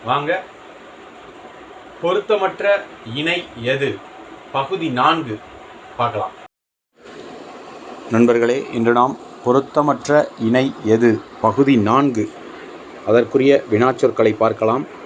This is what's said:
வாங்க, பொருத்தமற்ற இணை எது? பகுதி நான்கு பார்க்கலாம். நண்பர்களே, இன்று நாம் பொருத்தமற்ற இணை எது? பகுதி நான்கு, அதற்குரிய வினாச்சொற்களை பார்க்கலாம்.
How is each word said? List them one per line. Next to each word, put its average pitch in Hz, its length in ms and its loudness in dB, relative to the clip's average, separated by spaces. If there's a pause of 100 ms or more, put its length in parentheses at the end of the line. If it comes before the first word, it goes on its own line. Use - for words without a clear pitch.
வாங்க, 147 380 -2 (1600)
பொருத்தமற்ற 196 800 0 (340)
இணை 170 300 -2 (180)
எது? 131 340 -2 (560)
பகுதி 165 360 -4
நான்கு 131 500 0 (580)
பார்க்கலாம். 117 340 -4 (1800)
நண்பர்களே, 117 600 2
இன்று 117 200 2
நாம் 123 260 2 (260)
பொருத்தமற்ற 143 840 2 (100)
இணை 123 360 0 (100)
எது? 113 360 4 (200)
பகுதி 131 360 4
நான்கு, 113 540 2 (760)
அதற்குரிய 131 640 4
வினாச்சொற்களை 113 680 2
பார்க்கலாம். 113 680 0